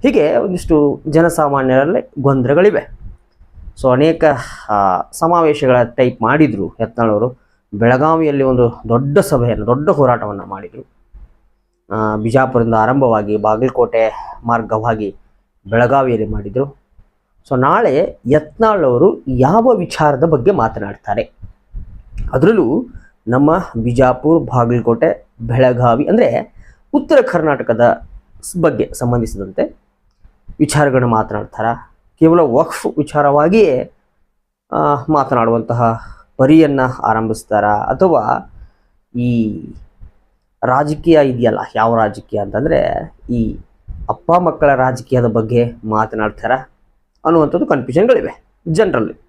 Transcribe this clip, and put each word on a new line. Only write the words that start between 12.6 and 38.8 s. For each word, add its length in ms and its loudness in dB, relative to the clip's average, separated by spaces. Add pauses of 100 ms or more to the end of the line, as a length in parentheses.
ಆರಂಭವಾಗಿ 600 2
ಬಾಗಲಕೋಟೆ 960 -2 (100)
ಮಾರ್ಗವಾಗಿ 720 -2 (540)
ಬೆಳಗಾವಿಯಲ್ಲಿ 580 2
ಮಾಡಿದ್ರು. 500 -6 (720)
So, 100 0
ನಾಳೆ 680 0
ಯತ್ನಾಳ್ 580 0
ಅವರು 420 2
ಯಾವ 500 2
ವಿಚಾರದ 460 0
ಬಗ್ಗೆ 280 2
ಮಾತನಾಡ್ತಾರೆ, 800 -4 (1000)
ಅದರಲ್ಲೂ 520 2 (420)
ನಮ್ಮ 300 2
ಬಿಜಾಪುರ, 840 0
ಬಾಗಲಕೋಟೆ, 840 0 (140)
ಬೆಳಗಾವಿ 680 2
ಅಂದ್ರೆ 500 0 (360)
ಉತ್ತರ 240 2 (140)
ಕರ್ನಾಟಕದ 680 0 (420)
ಸ್-, 180 -8
ಬಗ್ಗೆ 320 0
ಸಂಬಂಧಿಸಿದಂತೆ 840 -4 (840)
ವಿಚಾರಗಳನ್ನ 520 0
ಮಾತನಾಡ್ತಾರಾ? 840 -4 (240)
ಕೇವಲ 200 4
ವಕ್ಫ್ 580 0
ವಿಚಾರವಾಗಿಯೇ, 920 2 (800)
ಆ, 240 0 (140)
ಮಾತನಾಡುವಂತಹ 1000 0 (300)
ಪರಿಯನ್ನ 420 4 (220)
ಆರಂಭಿಸ್ತಾರಾ? 720 0
ಅಥವಾ 800 0 (640)